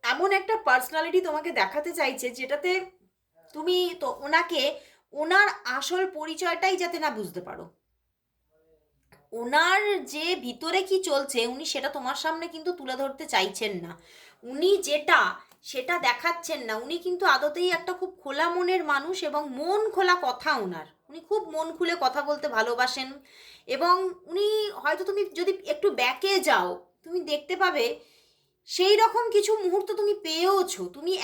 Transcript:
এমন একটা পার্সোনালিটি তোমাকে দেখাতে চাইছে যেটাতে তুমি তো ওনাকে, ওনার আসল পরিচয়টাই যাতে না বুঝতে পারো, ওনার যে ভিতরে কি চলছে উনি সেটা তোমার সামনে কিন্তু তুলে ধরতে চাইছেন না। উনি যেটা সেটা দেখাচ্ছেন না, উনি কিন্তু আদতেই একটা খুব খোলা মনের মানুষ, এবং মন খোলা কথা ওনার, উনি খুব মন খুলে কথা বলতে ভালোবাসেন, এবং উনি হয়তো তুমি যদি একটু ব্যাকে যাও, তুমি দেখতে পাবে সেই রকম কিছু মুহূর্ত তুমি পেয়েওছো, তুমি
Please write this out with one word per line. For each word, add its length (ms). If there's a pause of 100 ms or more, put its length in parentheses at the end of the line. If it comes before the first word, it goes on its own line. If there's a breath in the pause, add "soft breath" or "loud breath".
এমন 260 (100)
একটা 160 (120)
পার্সোনালিটি 600
তোমাকে 220 (120)
দেখাতে 380
চাইছে 280 (100)
যেটাতে 340 (840)
তুমি 220 (240)
তো 60 (180)
ওনাকে, 360 (600 loud breath)
ওনার 260 (300)
আসল 240 (160)
পরিচয়টাই 640
যাতে 220
না 60 (100)
বুঝতে 280
পারো, 180 (1700)
ওনার 480 (320)
যে 120 (200)
ভিতরে 340 (100)
কি 80 (120)
চলছে 300 (140)
উনি 200
সেটা 240
তোমার 260
সামনে 300
কিন্তু 260
তুলে 220
ধরতে 220 (100)
চাইছেন 400 (120)
না। 60 (600 loud breath)
উনি 200 (160)
যেটা 320 (520 loud breath)
সেটা 240 (120)
দেখাচ্ছেন 600
না, 60 (100)
উনি 120 (100)
কিন্তু 180 (120)
আদতেই 420
একটা 220
খুব 120 (120)
খোলা 320
মনের 280 (100)
মানুষ, 240 (120)
এবং 120 (180)
মন 220 (140)
খোলা 200 (100)
কথা 260 (140)
ওনার, 220 (220)
উনি 100 (100)
খুব 120 (120)
মন 140 (100)
খুলে 260
কথা 260
বলতে 180 (100)
ভালোবাসেন, 520 (680 loud breath)
এবং 200 (360)
উনি 160 (340)
হয়তো 280
তুমি 120 (180)
যদি 120 (220)
একটু 140 (120)
ব্যাকে 340 (140)
যাও, 220 (340)
তুমি 160 (120)
দেখতে 320
পাবে 220 (840 soft breath)
সেই 340
রকম 200 (120)
কিছু 160 (120)
মুহূর্ত 260 (100)
তুমি 140 (120)
পেয়েওছো, 560 (140)
তুমি 180 (100)